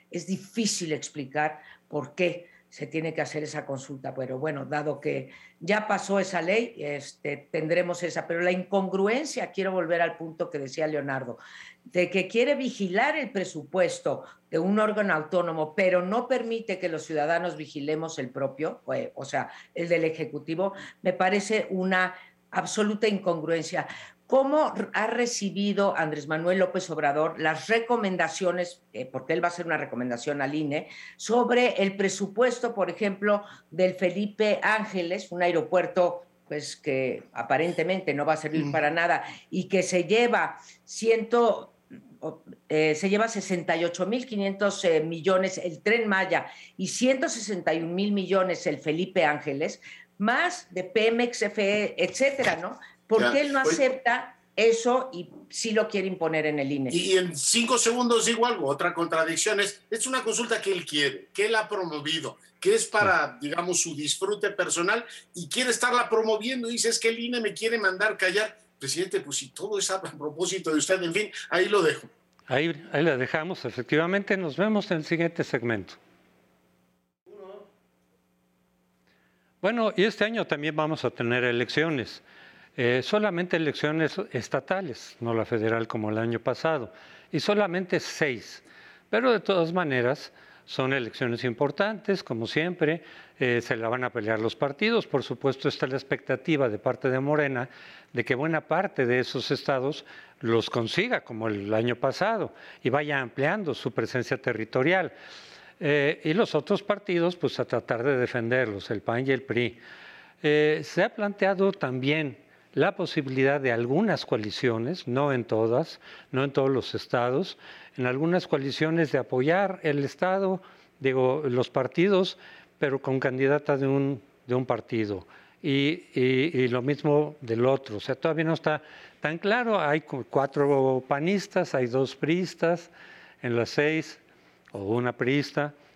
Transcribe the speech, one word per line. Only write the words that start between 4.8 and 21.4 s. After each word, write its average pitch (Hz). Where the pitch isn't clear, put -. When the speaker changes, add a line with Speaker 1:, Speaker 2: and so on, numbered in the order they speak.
Speaker 1:
que 139
ya 208
pasó 196
esa 180
ley, 220
este, 143
tendremos 170
esa. 160
Pero 170
la 180
incongruencia, 196
quiero 190
volver 170
al 165
punto 165
que 151
decía 139
Leonardo, 135
de 175
que 185
quiere 254
vigilar 233
el 269
presupuesto 170
de 160
un 196
órgano 208
autónomo, 160
pero 180
no 220
permite 226
que 180
los 156
ciudadanos 160
vigilemos 151
el 127
propio, 143
eh, -
o -
sea, 135
el 170
del 165
Ejecutivo, 160
me 185
parece 202